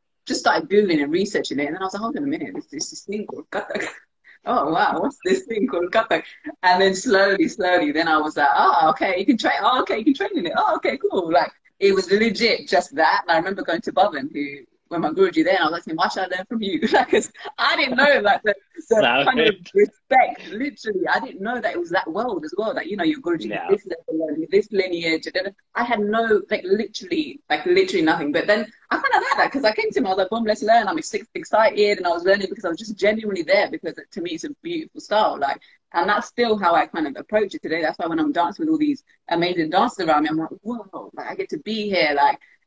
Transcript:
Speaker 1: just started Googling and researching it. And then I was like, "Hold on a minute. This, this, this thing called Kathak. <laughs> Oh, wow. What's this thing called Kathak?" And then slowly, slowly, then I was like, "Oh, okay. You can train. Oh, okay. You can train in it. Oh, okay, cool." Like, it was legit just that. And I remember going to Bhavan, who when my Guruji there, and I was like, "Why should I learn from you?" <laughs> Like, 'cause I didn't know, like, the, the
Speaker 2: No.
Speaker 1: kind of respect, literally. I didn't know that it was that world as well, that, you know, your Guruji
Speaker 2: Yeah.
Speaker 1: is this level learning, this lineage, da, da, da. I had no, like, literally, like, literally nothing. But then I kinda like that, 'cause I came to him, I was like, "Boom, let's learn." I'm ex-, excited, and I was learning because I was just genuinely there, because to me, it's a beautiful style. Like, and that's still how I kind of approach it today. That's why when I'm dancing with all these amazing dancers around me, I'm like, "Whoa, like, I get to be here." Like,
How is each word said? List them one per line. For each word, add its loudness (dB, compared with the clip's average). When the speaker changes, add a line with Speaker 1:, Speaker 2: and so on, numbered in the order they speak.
Speaker 1:
just -4
started 0
Googling 4
and -2
researching -2
it. -2
And -6
then -8
I -6
was -8
like, -8
"Hold -6
on -4
a -4
minute. -6
This, -12
this, -10
this -16
thing -8
called -16
Kathak. -6
<laughs> -20
Oh, 0
wow. 0
What's -4
this 2
thing -2
called -2
Kathak?" 2
And 6
then 4
slowly, 2
slowly, 2
then 0
I 4
was -2
like, 4
"Oh, 4
okay. 0
You -2
can 4
train. 0
Oh, 2
okay. -2
You -4
can 4
train -2
in -4
it. -4
Oh, 2
okay, -2
cool." -2
Like, 2
it 4
was 0
legit 0
just 0
that. 2
And -2
I 4
remember -4
going -4
to -8
Bhavan, 0
who -8
when -6
my -2
Guruji 2
there, 2
and 2
I 2
was -6
like, -8
"Why 0
should -4
I -4
learn -6
from -6
you?" -4
<laughs> 0
Like, 4
'cause 0
I 0
didn't -2
know, 4
like, 2
the, 0
the 4
Speaker 2:
No. 4
Speaker 1:
kind 2
of 4
respect, 2
literally. -6
I 0
didn't -12
know -4
that -4
it -6
was -6
that -2
world -4
as -12
well, -2
that, -6
you -8
know, -2
your 0
Guruji -4
Speaker 2:
Yeah. -8
Speaker 1:
is 0
this -10
level -4
learning, -6
this 2
lineage, -2
da, -10
da, -2
da. -8
I -2
had -2
no, 2
like, -2
literally, -4
like, -2
literally 4
nothing. 2
But 0
then 2
I 0
kinda 2
like 0
that, 2
'cause -2
I 4
came -2
to 0
him, 2
I 0
was 0
like, 2
"Boom, -2
let's 0
learn." 4
I'm -2
ex-, -8
excited, 2
and -2
I 2
was -2
learning 2
because -10
I -2
was -6
just -12
genuinely 0
there, 2
because -8
to -10
me, -6
it's -10
a -8
beautiful -10
style. 0
Like, -4
and 0
that's -2
still 0
how 2
I 4
kind -6
of -8
approach -2
it -12
today. -4
That's -2
why -4
when -2
I'm 0
dancing -2
with 2
all 2
these 0
amazing 0
dancers 0
around 4
me, 0
I'm -2
like, -4
"Whoa, -12
like, -12
I -10
get -8
to -6
be -6
here." 2
Like, 2